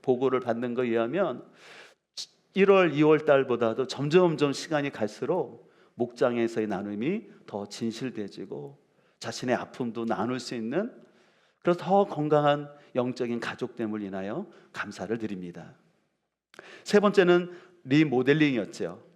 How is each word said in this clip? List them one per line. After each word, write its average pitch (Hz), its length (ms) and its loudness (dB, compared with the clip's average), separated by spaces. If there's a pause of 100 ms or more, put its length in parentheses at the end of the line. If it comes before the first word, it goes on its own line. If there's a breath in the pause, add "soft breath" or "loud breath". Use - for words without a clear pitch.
보고를 127 380 2
받는 120 360 -4
거에 127 140 -2
의하면 123 540 -2 (1080 loud breath)
일월, 190 400 6
이월 151 320 6
달보다도 123 640 2
점점점 147 640 2
시간이 143 380 -4
갈수록 127 800 -6 (260 soft breath)
목장에서의 120 720 0
나눔이 104 560 -4 (220 loud breath)
더 104 200 -10
진실되지고 113 1120 -10 (420)
자신의 120 360 -4
아픔도 113 500 -8
나눌 113 340 -4
수 - 160 -10
있는 135 380 -4 (680 soft breath)
그래서 175 180 0
더 190 260 2
건강한 147 640 0 (260 loud breath)
영적인 123 440 -2
가족됨을 110 640 -8
인하여 98 440 -8 (240 loud breath)
감사를 101 460 -8
드립니다. 90 560 -10 (1080 loud breath)
세 208 160 4
번째는 175 520 4 (360 loud breath)
리모델링이었죠. 131 1120 2 (140)